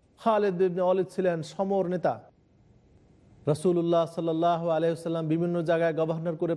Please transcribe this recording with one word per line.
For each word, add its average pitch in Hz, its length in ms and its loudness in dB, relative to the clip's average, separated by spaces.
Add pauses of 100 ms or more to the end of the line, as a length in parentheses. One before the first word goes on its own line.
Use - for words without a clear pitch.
(200)
খালিদ 208 480 2
ইবনে 180 160 -2
ওয়ালিদ 185 300 2
ছিলেন 180 240 0 (140)
সমর 196 320 -2 (100)
নেতা। 165 200 0 (1400)
রাসূলুল্লাহ 170 520 2 (120)
সাল্লাল্লাহু 165 580 0
আলাইহি 165 200 2
ওয়াসাল্লাম 165 380 -4
বিভিন্ন 175 240 0 (140)
জায়গায় 165 300 2
গভর্নর 160 420 -2
করে 170 140 0